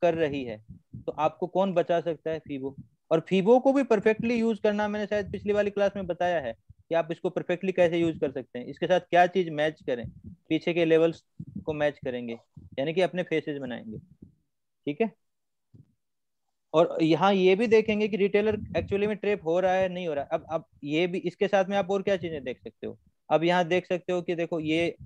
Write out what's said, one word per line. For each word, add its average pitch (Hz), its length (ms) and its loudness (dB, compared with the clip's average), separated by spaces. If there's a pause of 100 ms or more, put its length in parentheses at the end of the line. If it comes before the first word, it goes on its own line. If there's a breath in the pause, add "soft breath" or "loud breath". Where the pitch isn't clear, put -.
कर 170 120 4
रही 143 300 -2
है, 110 200 -10 (320)
तो - 160 -10
आपको 156 340 -2
कौन 190 280 0
बचा 170 260 2
सकता 160 300 -6
है? 160 100 -6
Fibo। 135 340 -8 (360)
और 165 220 2
Fibo 202 280 6
को 269 120 4
भी 277 100 2
perfectly 220 520 2
use 226 260 0
करना 208 280 0
मैंने 208 180 -4
शायद 208 260 -2
पिछली 202 200 -2
वाली 208 180 2
class 202 260 0
में 185 100 -8
बताया 175 340 0
है 117 120 -6 (360)
कि 165 60 -2
आप 160 160 0
इसको 170 200 -4
perfectly 180 420 -2
कैसे 175 260 2
यूज़ 165 200 0
कर 147 120 -2
सकते 123 280 -10
हैं, 123 80 -12
इसके 147 200 -6
साथ 180 140 4
क्या 175 260 4
चीज 180 220 0
match 156 340 -2
करें, 120 240 -4 (420)
पीछे 160 260 0
के 170 100 2
levels 160 380 4 (420)
को 160 80 -4
match 147 260 -2
करेंगे, 123 400 -8 (400)
यानी 156 160 -2
कि 185 60 0
अपने 175 220 0
faces 156 360 -4
बनाएंगे। 117 400 -10
ठीक - 1040 -12
है, 226 100 0 (1600)
और 165 280 4
यहाँ 160 320 4
ये 185 220 6
भी 233 100 2
देखेंगे 214 420 2
कि 208 80 -4
retailer 208 400 2
actually 196 500 -4
में 214 100 -2
trap 202 280 -4
हो 165 160 0
रहा 185 120 2
है, 190 160 0
नहीं 180 200 -8
हो 147 60 -4
रहा। 139 100 -4
अब, 165 260 -6
अब 160 140 -6 (200)
ये 156 220 0
भी, 180 120 -4
इसके 185 300 -2
साथ 190 160 2
में 196 120 -4
आप 185 140 -2
और 196 120 -2
क्या 196 140 0
चीजें 160 280 -6
देख 123 180 -8
सकते - 240 -14
हो? 110 120 -12 (320)
अब 156 140 2
यहाँ 175 200 2
देख 180 220 0
सकते 180 260 -4
हो 175 100 -2
कि 180 120 -4
देखो 165 260 -4
ये 160 460 -2